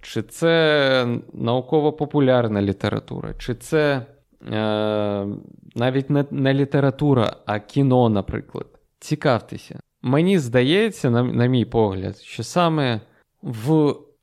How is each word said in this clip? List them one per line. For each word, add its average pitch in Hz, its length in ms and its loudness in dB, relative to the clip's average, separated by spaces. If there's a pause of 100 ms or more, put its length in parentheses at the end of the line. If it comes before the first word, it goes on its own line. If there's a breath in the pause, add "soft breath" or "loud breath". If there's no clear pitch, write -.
чи - 220 -8
це 143 960 2 (140)
науково-популярна 127 1300 0
література, 101 720 -4
чи - 220 -8
це, 143 500 0 (460)
е, 107 760 -2 (480)
навіть 131 340 0
не, 143 220 2
не 139 220 0
література, 139 840 2 (100)
а 104 140 -2
кіно, 127 500 2
наприклад. - 580 -4 (320)
Цікавтеся. - 800 -4 (220)
Мені 165 380 2
здається, 143 680 0
на, 120 140 2
на 120 220 0
мій 123 200 2
погляд, 95 520 -2
що - 260 -12
саме 151 580 0 (400 soft breath)
в 143 540 0 (280)